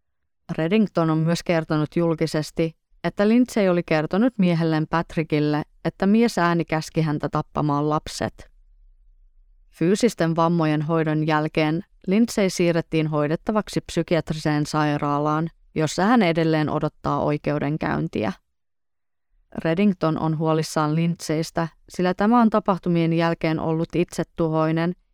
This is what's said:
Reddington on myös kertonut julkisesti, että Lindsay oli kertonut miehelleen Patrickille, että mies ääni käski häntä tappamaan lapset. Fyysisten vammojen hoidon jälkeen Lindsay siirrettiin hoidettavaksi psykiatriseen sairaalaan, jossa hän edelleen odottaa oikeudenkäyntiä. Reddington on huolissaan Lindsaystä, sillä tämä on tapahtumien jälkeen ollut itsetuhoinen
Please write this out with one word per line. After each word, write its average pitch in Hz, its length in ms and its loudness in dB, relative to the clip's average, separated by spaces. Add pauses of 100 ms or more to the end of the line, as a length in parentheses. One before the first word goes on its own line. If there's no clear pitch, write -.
(520)
Reddington 170 580 0
on 156 80 2
myös 160 240 0
kertonut 160 540 -2
julkisesti, 165 800 -2 (280)
että 202 240 0
Lindsay 233 400 2
oli 175 180 2
kertonut 180 520 0
miehelleen 165 480 2
Patrickille, 156 760 -2 (220)
että 165 220 -2
mies 226 320 2
ääni 170 260 2
käski - 360 -4
häntä 147 280 0
tappamaan 147 600 -2
lapset. - 600 -6 (1160)
Fyysisten 165 680 0
vammojen 165 460 2
hoidon 156 440 0
jälkeen 156 580 0 (220)
Lindsay 202 440 2
siirrettiin 165 560 0
hoidettavaksi 156 760 -2
psykiatriseen 156 840 -2
sairaalaan, 151 840 -2 (260)
jossa 160 300 -2
hän 233 180 4
edelleen 160 480 2
odottaa 147 520 -4
oikeudenkäyntiä. 147 1120 -4 (1300)
Reddington 165 540 0
on 160 200 -2
huolissaan 156 560 0
Lindsaystä, 165 760 -2 (200)
sillä 180 260 0
tämä 233 260 4
on 226 100 6
tapahtumien 175 600 0
jälkeen 165 480 0
ollut 160 340 -2
itsetuhoinen 160 1000 -2 (220)